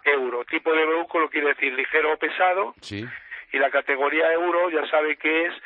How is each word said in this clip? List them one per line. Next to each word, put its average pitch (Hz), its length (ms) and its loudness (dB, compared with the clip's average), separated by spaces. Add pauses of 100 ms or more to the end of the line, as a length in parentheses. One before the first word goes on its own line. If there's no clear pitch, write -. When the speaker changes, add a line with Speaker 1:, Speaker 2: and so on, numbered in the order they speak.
Speaker 1:
euro. 127 440 0
Tipo 160 260 -2
de 160 140 2
vehículo 165 440 0
quiere 147 180 0
decir 139 260 0
ligero 151 400 0
o - 20 0
pesado. 185 640 0
Speaker 2:
Sí. 107 260 -10 (460)
Speaker 1:
Y 139 60 -2
la 135 120 2
categoría 143 640 2
euro 175 380 2
ya 151 180 0
sabe 151 280 2
que 160 300 0
es, 170 80 -6 (120)